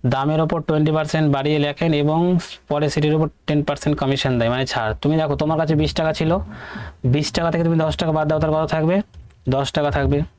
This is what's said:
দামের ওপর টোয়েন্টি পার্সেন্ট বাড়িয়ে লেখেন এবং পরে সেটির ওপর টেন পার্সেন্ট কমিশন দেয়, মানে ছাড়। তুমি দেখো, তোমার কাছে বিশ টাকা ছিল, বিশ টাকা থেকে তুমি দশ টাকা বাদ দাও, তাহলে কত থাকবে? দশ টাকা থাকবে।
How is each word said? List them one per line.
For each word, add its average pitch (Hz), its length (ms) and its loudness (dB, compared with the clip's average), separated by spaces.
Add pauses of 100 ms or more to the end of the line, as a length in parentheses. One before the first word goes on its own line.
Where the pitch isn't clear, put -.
দামের 139 340 0
ওপর 160 180 0 (100)
টোয়েন্টি 156 240 2
পার্সেন্ট 156 420 0
বাড়িয়ে 151 240 0
লেখেন 147 320 0 (120)
এবং 170 360 2 (300)
পরে 147 240 0
সেটির 151 260 0
ওপর 156 100 2 (180)
টেন 151 220 0
পার্সেন্ট 147 320 -2
কমিশন 135 380 0
দেয়, 117 140 2
মানে 131 200 -2
ছাড়। 110 200 -2 (100)
তুমি 147 180 2
দেখো, 147 220 0
তোমার 156 180 0
কাছে 160 220 0
বিশ 151 160 -2
টাকা 160 200 0
ছিল, 160 120 0 (840)
বিশ 147 220 0
টাকা 170 160 0
থেকে 170 120 0
তুমি 165 200 2
দশ 156 160 0
টাকা 160 120 2
বাদ 156 160 2
দাও, 156 120 2
তাহলে 156 160 2
কত 156 100 2 (100)
থাকবে? 160 200 2 (520)
দশ 135 180 2 (100)
টাকা 147 200 2
থাকবে। 143 220 2 (200)